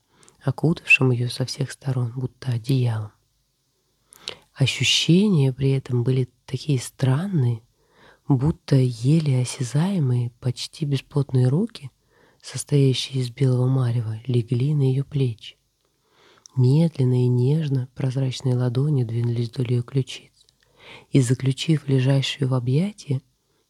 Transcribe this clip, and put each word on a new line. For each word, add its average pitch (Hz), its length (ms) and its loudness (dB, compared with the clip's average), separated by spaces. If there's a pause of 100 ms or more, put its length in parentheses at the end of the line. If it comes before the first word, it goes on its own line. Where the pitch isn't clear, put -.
(420)
окутавшим - 680 2
её 120 180 0
со 127 160 -6
всех - 260 -6
сторон, 123 460 -4
будто 127 360 -6
одеялом. 117 600 -2 (1400)
Ощущения 156 960 2
при 135 180 0
этом 127 340 0
были 131 260 0 (160)
такие 131 320 -2
странные, 131 840 0 (640)
будто 139 480 2
еле 131 640 2
осязаемые, 127 920 -2 (100)
почти - 440 -6
бесплотные 131 640 0
руки, 143 420 -4 (520)
состоящие 135 800 0
из 120 80 -6
белого 127 360 2
марева, 120 600 -2
легли 123 480 0
на 143 80 2
её 131 220 2
плечи. 131 520 -4 (960)
Медленно 127 680 2
и 123 40 2
нежно 131 640 0
прозрачные 131 600 -4
ладони 127 500 0
двинулись 117 460 -2
вдоль 123 220 -4
её 120 100 0
ключиц - 500 -8 (800)
и, 139 100 4
заключив 135 680 0
лежащую 135 600 0
в 127 60 0
объятии, 131 680 -2 (480)